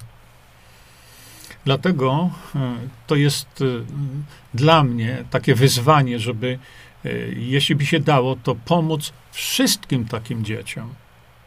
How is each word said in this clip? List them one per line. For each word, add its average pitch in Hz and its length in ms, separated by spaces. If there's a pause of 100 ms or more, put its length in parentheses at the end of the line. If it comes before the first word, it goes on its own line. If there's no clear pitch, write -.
(1700)
Dlatego, 143 640 (260)
e, 127 200 (320)
to 151 80
jest, 143 460
e, 139 40 (880)
dla 123 300
mnie 120 460
takie 131 260
wyzwanie, 127 640
żeby, 123 400 (460)
e, - 40 (200)
jeśli 123 460
by 143 100
się 160 140
dało, 131 360
to 127 200
pomóc 156 580 (180)
wszystkim - 760
takim 113 400
dzieciom. 110 480 (540)